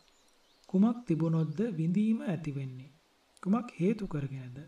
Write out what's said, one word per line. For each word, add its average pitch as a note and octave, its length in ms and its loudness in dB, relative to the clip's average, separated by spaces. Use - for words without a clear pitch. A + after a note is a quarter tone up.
කුමක් A3 340 4
තිබුණොත්ද D#3+ 560 2
විඳීම F#3+ 480 2
ඇති D#3+ 340 -4
වෙන්නේ? C3 360 -8
කුමක් A#3 300 0
හේතු G#3 340 0
කරගෙනද C3 500 -6